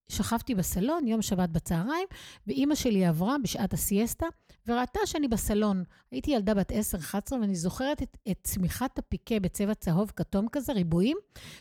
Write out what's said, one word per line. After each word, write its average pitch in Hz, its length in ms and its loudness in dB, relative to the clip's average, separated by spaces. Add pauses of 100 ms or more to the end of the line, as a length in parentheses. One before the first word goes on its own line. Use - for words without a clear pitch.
שכבתי 226 460 -2
בסלון, 233 520 0
יום 220 140 2
שבת 180 280 0
בצהריים, 185 580 0 (400)
ואימא 277 280 2
שלי 202 300 4
עברה 175 380 2
בשעת 196 300 -2
הסיאסטה, 214 520 0 (420)
וראתה 247 380 0
שאני 302 220 0
בסלון. 208 560 2 (280)
הייתי 262 200 -2
ילדה 214 220 2
בת 196 180 2
עשר, 208 260 0
אחת 196 300 -4
עשרה, 262 120 -2
ואני 202 160 0
זוכרת 254 460 -2
את, - 160 -8 (140)
את 175 120 -2
צמיחת - 560 -2
הפיקה - 400 -2
בצבע 202 340 0
צהוב 190 420 0
כתום 196 360 -2
כזה, 277 220 -4
ריבועים, 196 440 2 (440)